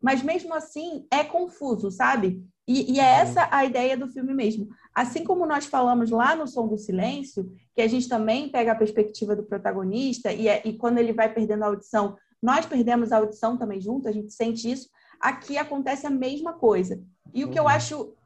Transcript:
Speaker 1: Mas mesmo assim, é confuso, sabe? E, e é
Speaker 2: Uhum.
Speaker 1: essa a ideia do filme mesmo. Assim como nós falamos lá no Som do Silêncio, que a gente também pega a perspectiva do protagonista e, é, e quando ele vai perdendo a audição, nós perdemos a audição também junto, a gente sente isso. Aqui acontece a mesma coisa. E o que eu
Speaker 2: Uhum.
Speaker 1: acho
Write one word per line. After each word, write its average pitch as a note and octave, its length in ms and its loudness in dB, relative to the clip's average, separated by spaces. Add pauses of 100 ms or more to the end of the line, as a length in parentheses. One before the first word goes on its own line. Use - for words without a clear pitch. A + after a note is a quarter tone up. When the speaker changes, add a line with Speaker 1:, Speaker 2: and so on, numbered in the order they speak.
Speaker 1:
Mas C4 220 2
mesmo E4 320 -4
assim, D#4 560 -8
é C#4+ 140 2
confuso, C#4+ 640 -4
sabe? G3 520 0 (240)
E, B3+ 280 0
e C#4 60 2
é - 20 6
Speaker 2:
Uhum. C4 180 8
Speaker 1:
essa F4 300 2
a C4+ 140 4
ideia B3+ 320 0
do C4 120 -6
filme C4+ 260 -6
mesmo. A3 340 -2 (260)
Assim C#4+ 300 -2
como F4+ 220 0
nós C#4+ 200 -2
falamos B3 440 2
lá A#3+ 240 4
no D#4 120 -4
Som A#3+ 220 -4
do G#3 100 -2
Silêncio, G#3 720 -4 (240)
que A3+ 80 0
a A3+ 60 4
gente B3 200 0
também A#3+ 400 0
pega A#3 240 2
a - 20 4
perspectiva G#3+ 600 0
do G3+ 80 -4
protagonista G3 920 -4
e, G#3+ 160 0
é, G#3 160 2
e A3 120 -4
quando A#3+ 220 2
ele A#3 140 4
vai A3 200 2
perdendo G#3+ 320 0
a - 20 2
audição, G3+ 500 -2 (260)
nós C4 240 2
perdemos A#3+ 460 2
a A3 60 6
audição G#3+ 380 0
também G#3 240 -6
junto, B3 280 -6
a G#3+ 40 -2
gente G#3+ 200 -6
sente A3+ 380 -4
isso. C4 180 -8 (320)
Aqui C#4 380 -4
acontece C#4 480 -4
a C#4+ 40 -2
mesma C#4 440 -4
coisa. F#3+ 480 2 (320)
E C4 100 -2
o - 60 -8
que - 80 -4
eu D4+ 60 4
Speaker 2:
Uhum. D4 40 6
Speaker 1:
acho D4 460 0 (120)